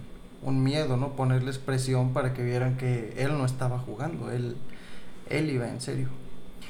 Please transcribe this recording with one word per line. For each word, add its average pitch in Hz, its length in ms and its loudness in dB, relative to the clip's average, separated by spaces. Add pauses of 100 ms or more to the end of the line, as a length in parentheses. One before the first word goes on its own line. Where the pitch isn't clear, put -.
(420)
un 135 220 4
miedo, 139 320 2
¿no? 135 180 0
Ponerles 131 440 2
presión 127 540 2
para 127 220 2
que 123 80 -2
vieran 123 340 2
que 123 420 0
él 139 200 2
no 135 60 2
estaba 127 340 2
jugando, 127 540 -4
él, 120 240 -2 (720)
él 156 220 0
iba 120 180 0
en 113 120 -6
serio. 131 280 0 (600)